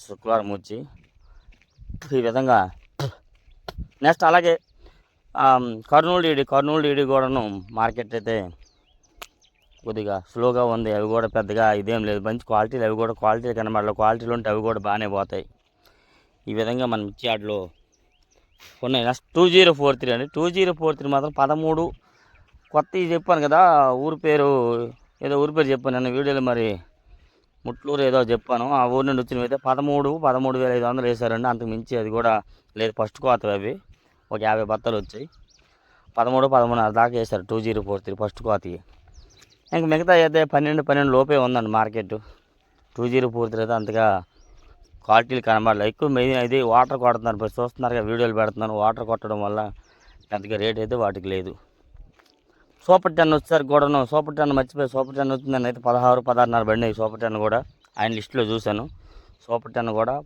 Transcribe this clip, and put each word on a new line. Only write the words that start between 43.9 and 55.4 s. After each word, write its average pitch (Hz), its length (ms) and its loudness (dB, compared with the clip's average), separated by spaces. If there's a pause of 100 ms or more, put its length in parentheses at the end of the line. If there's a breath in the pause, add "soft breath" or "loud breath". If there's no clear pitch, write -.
క్వాలిటీలు 120 360 2
కనబడలేదు. 110 480 2
ఎక్కువ 147 200 -2
మెయిన్ 131 360 0
ఇది 131 180 0
వాటర్ 127 360 2
కొడుతున్నారు, 117 380 0
మీరు 110 260 -6
చూస్తున్నారు 120 320 -4
కదా, 110 120 -2
వీడియోలు 117 280 0
పెడుతున్నాను, 107 400 -2
వాటర్ 110 300 0
కొట్టడం 107 380 -4
వల్ల 104 300 -4 (600 soft breath)
పెద్దగా 104 240 -6
రేటు 107 240 -2
అయితే 110 140 -4
వాటికి 98 340 -4
లేదు. 92 240 -6 (1300 soft breath)
సూపర్ 180 300 4
టెన్ 160 180 4
వచ్చేసరికి 147 340 0
కూడాను, 143 380 4
సూపర్ 151 300 -2
టెన్ 147 160 0
మర్చిపోయి, 135 360 -2
సూపర్ 131 280 -4
టెన్ 135 160 -2
వచ్చిందని 131 320 -4